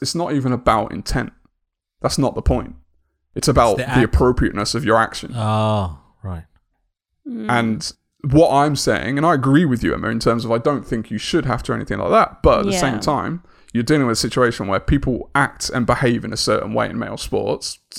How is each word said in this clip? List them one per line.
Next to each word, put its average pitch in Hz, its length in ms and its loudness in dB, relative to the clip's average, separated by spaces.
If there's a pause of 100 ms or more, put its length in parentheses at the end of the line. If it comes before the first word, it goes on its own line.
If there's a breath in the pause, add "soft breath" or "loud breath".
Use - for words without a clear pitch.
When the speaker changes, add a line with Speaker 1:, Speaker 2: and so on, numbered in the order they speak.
Speaker 1:
it's - 140 -4
not 165 180 -4
even 131 180 0
about 113 400 0
intent. - 400 -6 (680)
That's - 160 -2
not 135 160 2
the 113 80 -6
point. - 340 -2 (600)
It's - 120 -2
about 123 260 4
Speaker 2:
It's 123 80 0
the 123 40 -6
Speaker 1:
the - 120 -8
Speaker 2:
act. 127 80 6
Speaker 1:
appropriateness 123 680 2
of 117 100 -4
your 110 140 4
action. - 380 -2
Speaker 2:
Oh, 107 640 0 (240)
right. 87 220 -10 (840)
Speaker 3:
Mm. 220 220 -6
Speaker 1:
And 113 420 -2 (400)
what 160 180 6
I'm 143 240 2
saying, 117 420 -2
and 151 100 2
I 170 80 4
agree 139 300 4
with 127 180 0
you, 80 100 2
Emma, 71 160 -4
in 113 100 -2
terms 117 240 2
of 113 80 -4
I 117 60 4
don't 135 300 -2
think 113 240 -6
you 107 80 -4
should - 260 -2
have 120 180 -2
to 127 100 -4
or - 20 -4
anything 104 240 -6
like - 100 -2
that, 202 320 2
but 139 200 4
at - 40 -2
the 202 80 -2
same 143 220 0
Speaker 3:
Yeah. 107 60 -6
Speaker 1:
time, 139 420 -4 (300 soft breath)
you're 120 100 0
dealing 147 220 2
with 117 80 0
a - 80 0
situation 117 460 0
where 95 120 0
people 135 540 0
act - 380 -2
and 123 160 0
behave 120 360 0
in - 80 -8
a 107 60 -8
certain 107 380 0
way 113 120 0
in 107 120 -8
male 107 180 -8
sports. - 640 -4 (200)